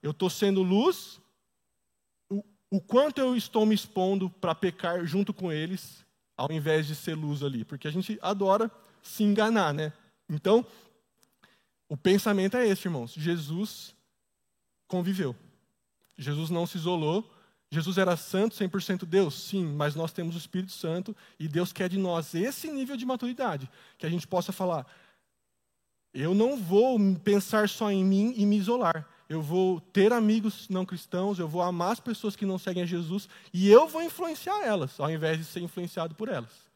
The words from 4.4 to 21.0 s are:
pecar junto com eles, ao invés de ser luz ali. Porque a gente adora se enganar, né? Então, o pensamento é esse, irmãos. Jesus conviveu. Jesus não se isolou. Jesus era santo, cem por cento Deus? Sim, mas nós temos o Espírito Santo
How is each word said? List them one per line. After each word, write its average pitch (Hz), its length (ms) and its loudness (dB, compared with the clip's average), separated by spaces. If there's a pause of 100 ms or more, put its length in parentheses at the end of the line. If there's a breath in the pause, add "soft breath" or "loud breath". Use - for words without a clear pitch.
pecar 175 520 -2
junto 196 280 -2
com 185 160 -6
eles, 160 560 -6 (300)
ao 139 160 -4
invés 156 340 2
de 151 80 -6
ser 156 220 -6
luz 147 260 -4
ali. 131 220 -2
Porque 143 240 -10
a 151 40 -4
gente 190 300 -4
adora 202 480 2 (320 soft breath)
se - 220 -4
enganar, 208 500 4
né? 151 200 -4 (360)
Então, 185 360 4 (1200 soft breath)
o 156 80 -8
pensamento 196 600 2
é 247 100 2
esse, 196 180 0
irmãos. 156 280 -6
Jesus 165 840 -6 (920)
conviveu. 180 440 -2 (840)
Jesus 147 340 -6
não 170 160 0
se - 100 -8
isolou. 170 500 0 (440 soft breath)
Jesus 165 260 -2
era 180 180 4
santo, 202 380 0
cem 190 160 -2
por 196 100 -2
cento 185 280 -4
Deus? 175 260 4
Sim, 175 400 -4
mas 147 220 -2
nós 160 160 -4
temos 170 240 -6
o - 20 -6
Espírito 185 340 -6
Santo 180 440 -6 (240 loud breath)